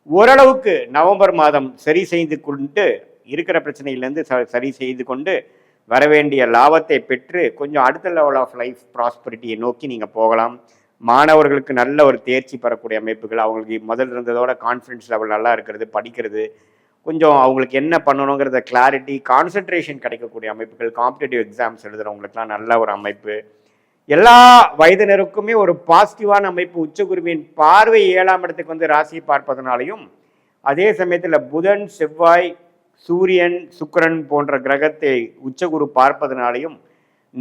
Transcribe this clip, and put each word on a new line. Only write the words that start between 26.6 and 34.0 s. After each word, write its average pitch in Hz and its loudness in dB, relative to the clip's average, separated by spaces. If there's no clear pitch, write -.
உச்சகுருவின் 170 -6
பார்வை 208 6
ஏழாம் 185 2
இடத்துக்கு 165 -10
வந்து 160 -4
ராசியை 156 -2
பார்ப்பதனாலையும், 135 -4
அதே 170 0
சமயத்துல 175 -2
புதன், 196 -2
செவ்வாய், 170 0
சூரியன், 175 -2
சுக்கிரன் 160 -2